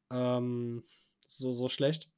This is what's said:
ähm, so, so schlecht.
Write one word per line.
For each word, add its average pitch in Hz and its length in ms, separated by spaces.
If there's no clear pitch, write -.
ähm, 123 720
so, 131 260
so 123 160
schlecht. 147 500